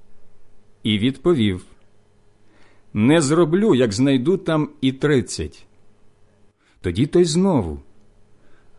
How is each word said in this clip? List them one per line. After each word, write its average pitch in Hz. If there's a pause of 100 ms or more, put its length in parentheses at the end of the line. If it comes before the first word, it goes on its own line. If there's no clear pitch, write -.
(840)
І 107
відповів: 113 (1300)
«Не 131
зроблю, 160
як 120
знайду 135
там 156 (120)
і 131
тридцять». 131 (1120)
Тоді 95
той 175
знову: 151 (1000)